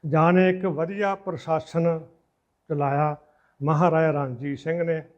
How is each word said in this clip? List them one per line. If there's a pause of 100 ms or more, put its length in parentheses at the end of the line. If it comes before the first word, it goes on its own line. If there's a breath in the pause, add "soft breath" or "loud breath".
ਜਾਣੇ
ਇੱਕ
ਵਧੀਆ
ਪ੍ਰਸ਼ਾਸਨ (720)
ਚਲਾਇਆ (440 soft breath)
ਮਹਾਰਾਜਾ
ਰਣਜੀਤ
ਸਿੰਘ
ਨੇ। (160)